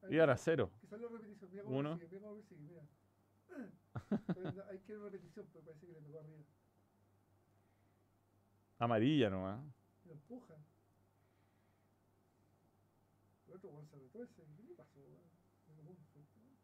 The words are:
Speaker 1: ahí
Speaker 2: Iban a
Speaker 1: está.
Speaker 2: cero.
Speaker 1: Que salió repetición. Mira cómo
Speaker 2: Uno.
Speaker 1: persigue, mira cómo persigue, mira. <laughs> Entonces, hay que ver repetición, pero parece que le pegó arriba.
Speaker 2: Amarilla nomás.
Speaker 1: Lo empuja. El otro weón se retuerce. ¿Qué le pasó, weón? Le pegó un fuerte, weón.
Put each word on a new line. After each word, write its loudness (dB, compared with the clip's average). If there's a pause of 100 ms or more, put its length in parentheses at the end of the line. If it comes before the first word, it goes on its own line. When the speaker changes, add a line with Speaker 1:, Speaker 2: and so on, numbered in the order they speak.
Speaker 1:
ahí 2
Speaker 2:
Iban 10
a 10
Speaker 1:
está. 2
Speaker 2:
cero. 6
Speaker 1:
Que -20
salió -10
repetición. -14
Mira -12
cómo -2
Speaker 2:
Uno. 0
Speaker 1:
persigue, -12
mira -14
cómo -12
persigue, -20
mira. -16 (1300)
<laughs> 0
Entonces, -4
hay -12
que -14
ver -12
repetición, -14
pero -20
parece -20
que -18
le -18
pegó -16
arriba. -18 (2250)
Speaker 2:
Amarilla 8
nomás. -2 (460)
Speaker 1:
Lo -18
empuja. -16 (3000)
El -18
otro -14
weón -16
se -20
retuerce. -14 (140)
¿Qué -20
le -18
pasó, -20
weón? -20 (440)
Le -20
pegó -20
un -18 (140)
fuerte, -20
weón. -20